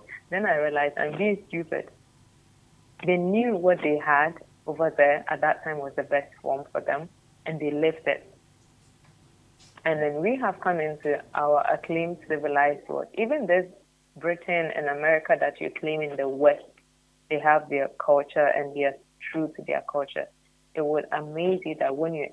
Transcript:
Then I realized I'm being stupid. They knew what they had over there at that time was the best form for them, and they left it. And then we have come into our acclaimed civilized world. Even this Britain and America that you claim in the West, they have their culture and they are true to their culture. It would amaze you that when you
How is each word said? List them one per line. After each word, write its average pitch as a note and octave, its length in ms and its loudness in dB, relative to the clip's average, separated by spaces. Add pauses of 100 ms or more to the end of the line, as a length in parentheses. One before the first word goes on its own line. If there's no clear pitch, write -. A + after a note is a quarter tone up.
(300)
Then F#3+ 160 -2
I E3+ 100 2
realized D3 420 0
I'm D3+ 200 -4
being G3+ 300 0
stupid. E3 420 -6 (1160)
They F3+ 100 4
knew G#3 400 2
what F3 260 4
they D3+ 220 2
had D3+ 280 4 (340)
over D#3 300 -2
there C#3+ 320 4
at C3 140 -2
that D#3 220 0
time D#3 140 -6
was C#3 180 -10
the C#3+ 60 -4
best C#3 300 -2 (100)
form C#3 300 -4
for D3 80 -2
them, D3 280 -4 (380)
and D#3+ 140 -6
they D3+ 100 -2
left D#3+ 360 0
it. - 180 -2 (1600)
And D#3 160 0
then D3 220 0
we A#3 140 0
have A3 240 -2
come F3 200 0
into D3+ 400 -2 (140)
our D3 360 4
acclaimed E3 480 -2 (100)
civilized C#3+ 600 0
world. C#3+ 260 -4
Even B3 320 -2
this F3 200 2 (500)
Britain E3+ 600 -2
and D3+ 120 -4
America D#3 500 2
that C#3+ 220 -2
you D#3 180 -4
claim D#3 240 -4
in C#3+ 140 -6
the C3+ 120 -2
West, C#3+ 360 4 (680)
they D3+ 80 0
have D3+ 300 4
their C#3+ 200 -2 (160)
culture C#3+ 420 4
and C#3+ 280 0
they C#3+ 100 -2
are C#3 120 0 (360)
true D#3 240 -2
to D3+ 100 -12
their C#3+ 240 -2
culture. C#3+ 360 -4 (480)
It D#3 100 -2
would D3 280 0
amaze D#3+ 520 -2
you D#3 160 -6
that C3+ 160 0
when E3 180 -2
you D3+ 180 -4